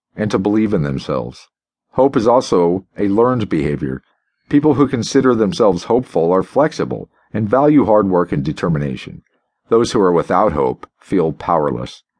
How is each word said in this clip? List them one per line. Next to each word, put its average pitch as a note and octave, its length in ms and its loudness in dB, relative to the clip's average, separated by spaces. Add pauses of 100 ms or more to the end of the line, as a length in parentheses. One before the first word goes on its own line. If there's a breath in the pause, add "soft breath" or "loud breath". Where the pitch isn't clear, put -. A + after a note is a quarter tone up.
(160)
and G#2 160 -4
to A#2 60 0
believe G#2+ 360 0
in E2+ 80 0
themselves. C2 640 -6 (460)
Hope C3 240 2
is A2 100 2
also F#2+ 580 2 (120)
a G#2 100 -2
learned A2+ 420 0
behavior. C#2+ 540 -4 (460)
People D3 260 2
who C3 140 2
consider B2 460 0
themselves G2+ 500 0
hopeful F2+ 480 0
are F#2+ 100 2
flexible G#2+ 640 -4 (240)
and G#2+ 160 -4
value C#3 360 4
hard G#2+ 240 2
work F2 240 0
and D2+ 100 -2
determination. D2+ 800 -6 (460)
Those A#2 240 2
who A#2 80 0
are F#2 120 4
without F2+ 420 0
hope C2+ 340 -4 (100)
feel E2 340 -2
powerless. C#2+ 680 -4 (180)